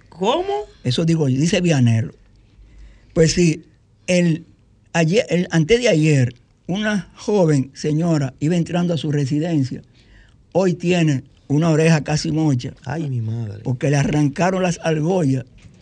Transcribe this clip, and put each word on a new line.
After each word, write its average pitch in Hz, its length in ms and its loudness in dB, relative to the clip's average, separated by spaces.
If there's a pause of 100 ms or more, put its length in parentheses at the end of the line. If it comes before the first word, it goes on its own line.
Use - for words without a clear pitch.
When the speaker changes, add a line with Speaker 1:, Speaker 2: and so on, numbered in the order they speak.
Speaker 1:
¿Cómo? 320 440 -2 (320)
Speaker 2:
Eso 160 200 0
digo 156 240 0
yo, 131 120 0
dice 175 200 0
Vianelo. 123 520 2 (1040)
Pues 165 180 4
sí, 170 320 0 (420)
el, 175 380 0 (500)
ayer, 170 340 2
el, 175 220 -2
antes 160 300 2
de 240 100 0
ayer, 151 440 2 (320)
una 208 480 -4
joven 156 600 0
señora 151 680 -2
iba 160 160 0
entrando 170 380 -2
a - 20 -2
su 147 160 -4
residencia, 147 680 -2 (720)
hoy 180 220 2
tiene 170 500 0 (240)
una 156 200 2
oreja 160 360 2
casi 151 280 -4
mocha. 147 400 -2 (140)
Speaker 1:
Ay, 147 240 -6
mi 120 100 -6
madre. 110 440 -8
Speaker 2:
Porque 131 260 -2
le 147 60 2
arrancaron 151 640 0
las 175 200 -2
argollas, 156 640 -2 (380)